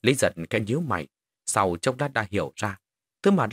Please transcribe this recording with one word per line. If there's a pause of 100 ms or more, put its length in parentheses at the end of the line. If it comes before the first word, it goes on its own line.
Lý
Giật (180)
khẽ
nhíu
mày, (380)
sau
chốc
lát
đã
hiểu
ra, (420)
thứ
mà